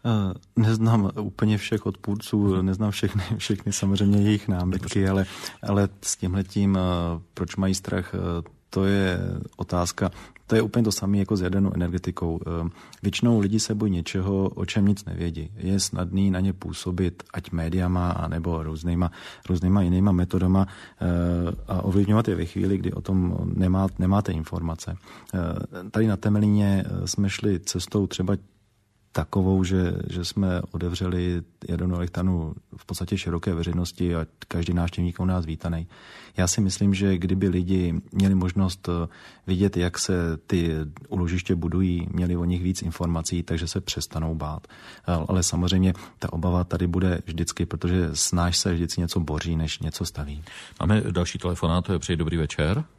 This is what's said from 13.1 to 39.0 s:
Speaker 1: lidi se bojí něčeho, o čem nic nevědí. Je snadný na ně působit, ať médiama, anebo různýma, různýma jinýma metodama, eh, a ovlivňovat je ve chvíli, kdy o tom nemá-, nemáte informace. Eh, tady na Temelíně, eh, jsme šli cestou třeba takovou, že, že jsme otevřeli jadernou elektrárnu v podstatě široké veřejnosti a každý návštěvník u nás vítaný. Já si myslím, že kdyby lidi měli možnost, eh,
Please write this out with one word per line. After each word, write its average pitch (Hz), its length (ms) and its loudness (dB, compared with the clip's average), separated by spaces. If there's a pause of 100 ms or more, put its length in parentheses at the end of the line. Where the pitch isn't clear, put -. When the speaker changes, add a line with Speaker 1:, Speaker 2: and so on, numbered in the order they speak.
Speaker 1:
lidi 101 200 2
se 107 160 -2
bojí 104 160 0
něčeho, 95 580 0
o - 160 -4
čem 98 220 2
nic 101 180 2
nevědí. 85 500 -6
Je 95 240 -2
snadný 95 520 0
na 92 80 0
ně 95 140 2
působit, 90 680 -4 (100)
ať - 180 -8
médiama, 90 600 0
anebo 82 520 -2
různýma, 85 480 0 (380)
různýma 92 320 4
jinýma 92 300 4
metodama, 92 560 4 (340)
eh, 90 40 -2 (640)
a 95 140 -2
ovlivňovat 101 460 4
je 98 80 0
ve 85 100 -2
chvíli, 95 320 0
kdy 92 160 -2
o 90 80 -6
tom 90 360 0 (180)
nemá-, 92 340 2 (100)
nemáte 98 320 2
informace. 82 640 -6 (400)
Eh, 90 560 -6
tady 110 160 2
na 98 100 2
Temelíně, 104 680 4
eh, 92 220 -4
jsme 101 220 0
šli 98 300 0
cestou - 480 -2
třeba 101 280 0 (840)
takovou, 95 420 2
že, 90 300 2 (160)
že 87 160 -6
jsme 90 360 0 (100)
otevřeli 90 680 -2 (280)
jadernou 87 260 0
elektrárnu 87 580 -2 (240)
v - 80 -20
podstatě 92 320 -4
široké 85 360 -2
veřejnosti 87 640 -2
a 80 100 -2 (220)
každý 87 260 -2
návštěvník 87 460 -2
u 92 60 0
nás 90 200 0
vítaný. 82 420 -6 (500)
Já 92 100 2
si - 140 0
myslím, 98 320 2
že 95 240 2
kdyby 95 300 2
lidi 90 460 2 (180)
měli 98 240 4
možnost, 90 540 0
eh, 85 180 -2 (400)